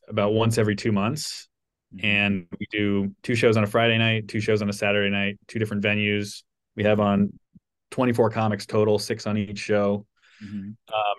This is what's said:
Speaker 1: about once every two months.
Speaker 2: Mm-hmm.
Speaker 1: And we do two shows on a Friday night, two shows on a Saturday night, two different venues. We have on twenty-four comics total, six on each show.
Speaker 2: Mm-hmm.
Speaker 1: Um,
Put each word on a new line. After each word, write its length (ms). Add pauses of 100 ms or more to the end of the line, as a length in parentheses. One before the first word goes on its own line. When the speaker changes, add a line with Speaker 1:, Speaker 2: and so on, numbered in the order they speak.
Speaker 1:
about 240
once 260
every 200
two 160
months. 560 (460)
Speaker 2:
Mm-hmm. 100
Speaker 1:
And 420 (120)
we 120
do 420 (100)
two 120
shows 220
on 60
a 40
Friday 300
night, 300
two 120
shows 220
on 80
a 40
Saturday 360
night, 280 (100)
two 120
different 240
venues. 600 (320)
We 80
have 160
on 320 (600)
twenty-four 400
comics 340
total, 340
six 280
on 100
each 220
show. 460 (380)
Speaker 2:
Mm-hmm. 240
Speaker 1:
Um, 520